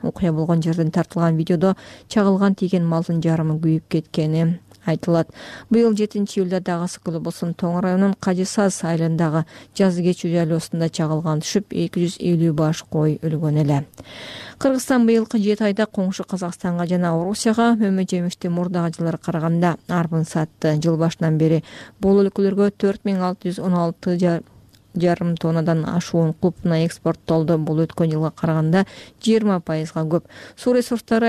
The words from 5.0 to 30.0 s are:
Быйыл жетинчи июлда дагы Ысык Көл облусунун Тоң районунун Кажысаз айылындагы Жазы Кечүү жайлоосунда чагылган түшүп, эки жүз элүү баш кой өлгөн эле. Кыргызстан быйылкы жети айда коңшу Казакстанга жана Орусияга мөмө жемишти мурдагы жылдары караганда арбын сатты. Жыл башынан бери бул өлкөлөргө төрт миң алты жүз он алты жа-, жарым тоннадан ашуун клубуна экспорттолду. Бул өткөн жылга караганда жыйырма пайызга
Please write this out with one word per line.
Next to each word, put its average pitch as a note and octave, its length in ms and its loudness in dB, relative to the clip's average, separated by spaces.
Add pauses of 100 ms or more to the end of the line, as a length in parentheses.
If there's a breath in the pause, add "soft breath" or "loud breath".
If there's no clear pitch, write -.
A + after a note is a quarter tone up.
Быйыл A3+ 280 4
жетинчи G#3 440 -2
июлда F#3 200 -2
дагы F3 240 -4
Ысык - 200 -10
Көл E3 120 -4
облусунун E3 380 -6
Тоң F3 260 -2
районунун F#3+ 400 2
Кажысаз F#3+ 640 0
айылындагы E3 640 0 (300 loud breath)
Жазы F3+ 280 2
Кечүү F3 320 0
жайлоосунда E3 520 0
чагылган D#3 520 -2
түшүп, - 320 -4
эки E3+ 320 -2
жүз E3+ 160 -6
элүү E3 360 2
баш D#3 320 0
кой D3+ 340 0
өлгөн D3+ 420 0
эле. C#3+ 200 0 (760 loud breath)
Кыргызстан C4 480 2
быйылкы A3+ 320 2
жети G#3 300 2
айда G3+ 180 0
коңшу F#3+ 400 -4
Казакстанга F3 640 -4
жана F3 260 0
Орусияга A3 640 2
мөмө F#3+ 320 0
жемишти F3+ 380 -4
мурдагы F3 480 -2
жылдары E3 260 -4
караганда E3 540 0 (100)
арбын E3 380 -2
сатты. D#3 580 -2
Жыл E3 140 2
башынан D#3+ 420 0
бери D#3+ 240 2 (380 loud breath)
бул G3 240 4
өлкөлөргө G3 500 0
төрт G3 300 -2
миң G3 180 0
алты F3+ 300 -4
жүз F#3+ 100 -8
он F3+ 160 0
алты F3 400 -2
жа-, E3+ 220 2 (580)
жарым E3+ 380 0
тоннадан E3 500 0
ашуун E3 480 0
клубуна E3+ 480 0
экспорттолду. E3 760 0
Бул D#3 260 0
өткөн E3 260 -2
жылга D#3 240 -2
караганда D#3+ 480 0 (400 loud breath)
жыйырма A3 380 2
пайызга D#3 420 -4